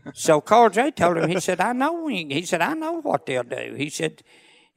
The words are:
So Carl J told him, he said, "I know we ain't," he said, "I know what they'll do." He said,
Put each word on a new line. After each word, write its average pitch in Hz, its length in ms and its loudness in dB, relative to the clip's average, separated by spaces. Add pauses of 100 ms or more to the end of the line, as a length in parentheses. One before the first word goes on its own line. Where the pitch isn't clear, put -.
(140)
So 156 260 4
Carl 226 300 6
J 240 200 0
told 175 280 0
him, 156 100 0
he 165 120 0
said, 180 200 -2
"I 220 140 0
know 320 300 -2
we 285 140 -4
ain't," 156 140 -6
he 170 140 -4
said, 165 160 -2
"I 220 120 0
know 320 280 -6
what - 240 -2
they'll 127 160 -2
do." 120 340 -8
He 143 140 -6
said, 160 320 -6 (540)